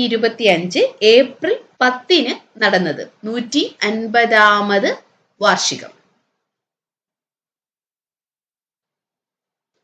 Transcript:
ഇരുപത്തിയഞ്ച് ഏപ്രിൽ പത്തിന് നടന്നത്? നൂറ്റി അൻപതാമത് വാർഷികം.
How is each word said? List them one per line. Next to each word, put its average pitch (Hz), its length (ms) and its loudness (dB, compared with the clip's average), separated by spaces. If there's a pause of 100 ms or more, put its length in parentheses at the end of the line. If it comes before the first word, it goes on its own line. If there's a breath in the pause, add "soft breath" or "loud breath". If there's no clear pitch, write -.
ഇരുപത്തിയഞ്ച് 220 720 0 (240)
ഏപ്രിൽ 262 520 2 (260)
പത്തിന് 254 520 0 (280)
നടന്നത്? 185 460 -2 (200)
നൂറ്റി 247 480 -4 (140)
അൻപതാമത് 214 1080 0 (440)
വാർഷികം. 180 500 -2 (4000)